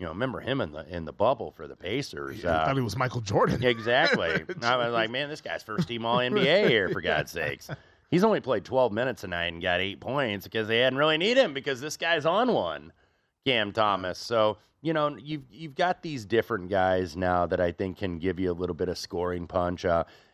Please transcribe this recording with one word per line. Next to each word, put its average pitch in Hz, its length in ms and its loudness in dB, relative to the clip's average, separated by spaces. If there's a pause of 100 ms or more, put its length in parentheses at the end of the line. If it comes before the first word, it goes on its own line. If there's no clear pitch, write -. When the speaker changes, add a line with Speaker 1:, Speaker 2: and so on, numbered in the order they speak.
Speaker 1:
you 90 60 -6
know, - 20 -6
remember 95 320 -4
him 131 200 -2
in 82 120 -4
the, 76 160 -12
in 85 160 -6
the 73 80 -10
bubble 101 400 0
for 76 160 -16
the 67 80 -14
Pacers, 73 680 -8
Speaker 2:
Yeah, 87 80 0
I 82 40 4
Speaker 1:
uh, 78 120 2
Speaker 2:
thought 135 100 2
he 135 60 0
was 101 140 -2
Michael 127 240 -2
Jordan. 117 420 2
<laughs> 127 60 4
Speaker 1:
Exactly. 117 600 2
I 80 40 0
was 80 120 -4 (420)
Speaker 2:
Jeez. 120 40 -2
Speaker 1:
like, 113 180 0
"Man, 139 180 -4
this 151 120 -10
guy's 82 220 -8
first 107 240 -4
team 117 180 -6
All 120 140 2
N 123 160 2
B - 140 2
A 196 180 4
here, 110 220 4
for - 120 -2
God's 80 320 0
Speaker 2:
<laughs> 87 80 -6
Speaker 1:
sakes." 73 300 -6 (400)
He's 175 140 4
only 202 160 4
played 113 240 -2
twelve 123 280 2
minutes 117 280 -2
tonight 87 320 -4
and 85 100 -10
got 90 180 2
eight 95 200 -4
points 113 460 -4
because 110 200 -2
they 113 140 2
hadn't 131 180 4
really 156 200 2
need 214 180 2
him 214 180 4
because 135 260 -4
this 147 160 -8
guy's 165 300 0
on 214 260 2
one, 82 400 -2 (540)
Cam 113 240 2
Thomas. 95 480 2
So, 107 380 2 (260)
you 160 100 -2
know, 147 240 0
you've, 143 360 -10
you've 147 240 -14
got 165 260 0
these 143 220 -8
different 104 440 0
guys 92 480 2
now 90 300 2
that 87 140 0
I 87 100 2
think 92 280 -4
can 90 200 -4
give 87 220 -2
you 92 100 0
a 87 40 0
little 87 200 -4
bit 87 140 -2
of 87 100 -4
scoring 87 480 -4
punch. 90 380 -2
Uh, 85 180 4 (320)